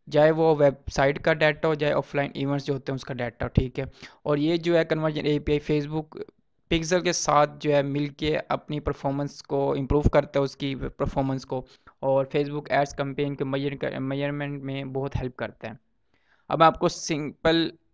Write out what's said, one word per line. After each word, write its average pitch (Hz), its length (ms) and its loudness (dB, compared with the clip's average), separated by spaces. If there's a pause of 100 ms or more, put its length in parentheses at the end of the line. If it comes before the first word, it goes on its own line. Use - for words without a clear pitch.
(140)
चाहे 151 180 8
वो 160 240 4
वेबसाइट 143 600 2
का 160 160 0
डेटा 151 340 2
हो, 156 80 2
चाहे 147 180 0
ऑफलाइन 143 420 -2
इवेंट्स 139 300 -2
जो 147 80 0
होते 135 180 -6
हैं 135 40 -2
उसका 135 180 -8
डेटा 127 320 -6
हो, 120 100 -6
ठीक 131 240 4
है। 131 120 -6 (340)
और 147 140 2
ये 160 180 2
जो 170 200 2
है 160 80 2
कन्वर्जन 156 400 -2
एपीआई 147 340 0
Facebook 151 460 -2 (640)
पिक्सेल 170 320 2
के 170 120 0
साथ 147 340 4
जो 147 240 -2
है 143 120 4
मिलके 147 520 -2
अपनी 147 440 -4
परफॉर्मेंस 143 600 -4
को 139 340 -2
इम्प्रूव 147 320 2
करता 143 320 2
है, 139 40 2
उसकी 139 320 -6
परफॉर्मेंस 135 680 -4
को, 131 220 -6 (380)
और 135 320 2
Facebook 147 360 -2
एड्स 143 220 2
कैंपेन 143 420 -4
के 143 80 -6
मेजर 139 320 -2
कर, 139 240 -6
मेजरमेंट 143 640 -4
में 135 300 -8
बहुत 135 220 -4
हेल्प 127 200 -6
करता 110 320 -8
है। 117 100 -12 (720)
अब 143 100 0
मैं 165 80 8
आपको 165 220 2
सिंपल 160 840 0 (220)